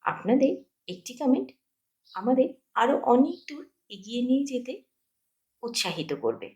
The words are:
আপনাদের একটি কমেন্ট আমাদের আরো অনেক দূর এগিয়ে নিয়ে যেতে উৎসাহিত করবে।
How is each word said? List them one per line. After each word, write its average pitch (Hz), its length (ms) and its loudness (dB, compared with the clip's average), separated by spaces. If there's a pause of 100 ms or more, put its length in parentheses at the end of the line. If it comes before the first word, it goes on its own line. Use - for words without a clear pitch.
আপনাদের 185 480 2 (360)
একটি 185 320 -12
কমেন্ট 269 280 2 (640)
আমাদের 254 340 2 (260)
আরো 240 200 4 (200)
অনেক 302 240 4 (100)
দূর 294 140 -12 (260)
এগিয়ে 214 340 -6
নিয়ে 262 220 2
যেতে 254 280 -6 (880)
উৎসাহিত 185 520 -4
করবে। 113 420 -4